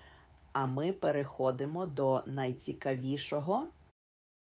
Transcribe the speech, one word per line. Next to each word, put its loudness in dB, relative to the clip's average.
А 2
ми 0
переходимо 0
до 2
найцікавішого. -2